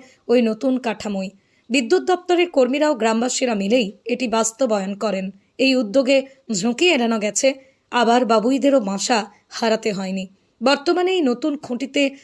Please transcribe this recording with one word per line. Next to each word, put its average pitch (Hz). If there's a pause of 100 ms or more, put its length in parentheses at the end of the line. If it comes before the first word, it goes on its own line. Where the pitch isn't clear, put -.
(280)
ওই 240
নতুন 247
কাঠামোয়। 202 (400)
বিদ্যুৎ 269
দপ্তরের 349
কর্মীরাও 285
গ্রামবাসীরা 226
মিলেই 202 (120)
এটি 247
বাস্তবায়ন 220
করেন। 196 (280)
এই 269
উদ্যোগে 262 (260)
ঝুঁকি 240
এড়ানো 233
গেছে, 214 (360)
আবার 240
বাবুইদেরও 247
বাসা 202 (180)
হারাতে 220
হয়নি। 190 (380)
বর্তমানে 330
এই 370
নতুন 269
খুঁটিতে 269 (140)